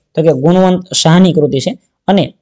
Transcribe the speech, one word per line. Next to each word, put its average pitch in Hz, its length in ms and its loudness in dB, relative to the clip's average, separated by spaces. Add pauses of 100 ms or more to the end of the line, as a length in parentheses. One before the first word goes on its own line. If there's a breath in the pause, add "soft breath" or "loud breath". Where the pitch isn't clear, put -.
(140)
તો 160 80 -4
કે 160 100 2
ગુણવંત 180 600 0
શાહની 175 400 2
કૃતિ 143 280 -2
છે. - 180 -8 (300)
અને 190 340 -2